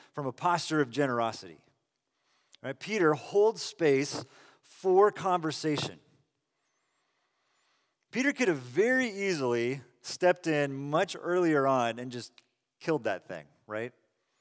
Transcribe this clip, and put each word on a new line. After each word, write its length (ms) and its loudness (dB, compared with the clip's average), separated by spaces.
from 140 -8
a 60 -4
posture 480 0
of 100 -2
generosity. 680 -2
Right? 160 -10
Peter 360 2
holds 480 2
space 640 0
for 480 4
conversation. 880 -2
Peter 200 0
could 140 0
have 120 2
very 500 0
easily 720 -2
stepped 440 0
in 440 -2
much 300 0
earlier 460 2
on 320 0
and 140 -10
just 200 -10
killed 240 -2
that 220 -4
thing, 180 -12
right? 240 -6